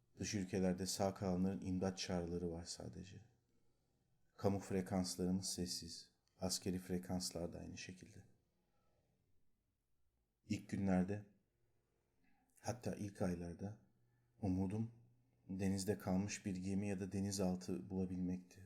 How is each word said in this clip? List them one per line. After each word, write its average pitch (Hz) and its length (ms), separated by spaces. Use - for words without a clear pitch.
dış 92 140
ülkelerde 92 540
sağ 98 260
kalanların 92 480
imdat 92 380
çağrıları 87 520
var 85 140
sadece. 85 500
Kamu 98 220
frekanslarımız 92 920
sessiz. - 640
Askeri 92 380
frekanslar 90 760
da 85 60
aynı 85 180
şekilde. 95 420
İlk 101 200
günlerde, 98 560
hatta - 360
ilk 104 260
aylarda 87 560
umudum 98 500
denizde 95 480
kalmış 98 480
bir 98 100
gemi 98 320
ya 98 120
da 95 120
denizaltı 95 800
bulabilmekti. 92 760